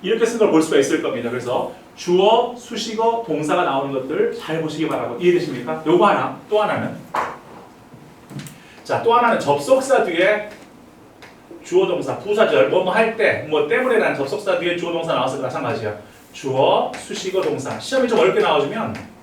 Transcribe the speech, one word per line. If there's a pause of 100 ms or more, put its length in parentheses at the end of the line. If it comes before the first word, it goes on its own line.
이렇게
쓴
걸
볼
수가
있을
겁니다.
그래서 (240)
주어,
수식어,
동사가
나오는
것들
잘
보시기
바라고.
이해되십니까?
요거
하나, (100)
또
하나는. (1900)
자,
또
하나는
접속사
뒤에 (1120)
주어,
동사,
부사절,
뭐,
뭐
할
때,
뭐
때문에라는
접속사
뒤에
주어,
동사
나와서
마찬가지야. (380)
주어,
수식어,
동사.
시험이
좀
어렵게
나와주면 (280)